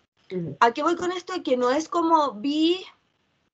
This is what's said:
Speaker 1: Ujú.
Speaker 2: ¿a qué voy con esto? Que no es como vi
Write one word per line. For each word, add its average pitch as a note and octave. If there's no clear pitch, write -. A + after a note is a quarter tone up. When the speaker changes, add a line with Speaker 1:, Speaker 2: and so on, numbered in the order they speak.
Speaker 1:
Ujú. E3
Speaker 2:
¿a A#3
qué D4
voy E4+
con F4
esto? F#4
Que B3+
no B3
es D#4
como E4
vi D#4